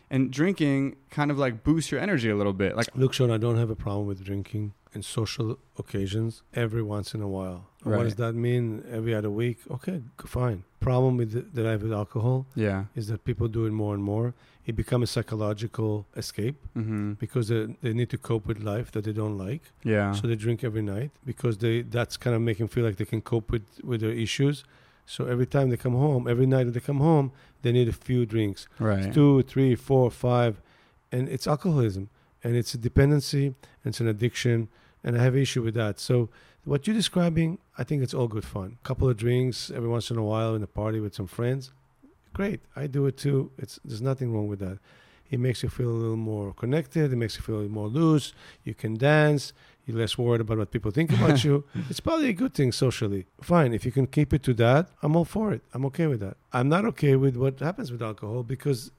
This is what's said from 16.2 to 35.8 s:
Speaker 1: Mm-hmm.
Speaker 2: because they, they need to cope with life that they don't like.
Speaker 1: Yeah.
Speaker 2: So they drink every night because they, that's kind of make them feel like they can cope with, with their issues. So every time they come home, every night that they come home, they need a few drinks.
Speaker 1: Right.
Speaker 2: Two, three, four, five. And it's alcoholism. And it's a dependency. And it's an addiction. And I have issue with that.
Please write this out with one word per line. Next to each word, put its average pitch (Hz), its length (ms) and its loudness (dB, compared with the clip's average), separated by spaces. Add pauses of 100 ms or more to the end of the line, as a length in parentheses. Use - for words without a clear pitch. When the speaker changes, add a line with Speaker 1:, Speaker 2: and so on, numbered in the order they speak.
Speaker 1:
Mm-hmm. 107 380 -4
Speaker 2:
because 113 340 -4
they, 110 200 0 (140)
they 113 120 -2
need 120 160 0
to - 80 -6
cope 113 300 -2
with 107 140 -4
life 107 300 -4
that 104 140 -4
they 107 80 -4
don't 107 240 -4
like. 98 240 -6 (220)
Speaker 1:
Yeah. 104 300 2
Speaker 2:
So 107 140 -2
they 117 80 2
drink 110 280 -2
every 110 180 -2
night 104 300 -4 (140)
because 120 340 -2
they, 117 240 2
that's 117 340 -4
kind 120 180 0
of 113 60 2
make 113 160 0
them 107 100 -2
feel 120 160 0
like 107 140 0
they 107 80 -2
can 113 160 -4
cope 113 300 -2
with, 113 120 -2 (200)
with 117 180 -2
their 110 100 0
issues. 135 520 0 (420)
So - 200 -6
every 123 200 0
time 135 240 2
they 120 80 0
come 123 160 -2
home, 127 340 2
every 120 180 4
night 131 200 4
that 120 80 -2
they 120 80 -2
come 143 180 -2
home, 143 320 6 (300)
they 120 100 2
need 123 160 6
a - 60 0
few 123 320 0
drinks. 104 420 -2 (120)
Speaker 1:
Right. 98 340 2
Speaker 2:
Two, 143 300 8
three, 131 320 2
four, 127 360 2
five. 120 500 2 (500)
And 127 180 -2
it's - 180 -6
alcoholism. 123 600 0 (340)
And 120 140 0
it's - 160 -2
a 123 40 -6
dependency. 139 720 4
And - 440 -10
it's - 100 -4
an 113 80 2
addiction. 113 580 0 (360)
And 120 140 0
I 117 60 4
have 127 120 4
issue 131 280 0
with 113 120 -2
that. 107 240 -2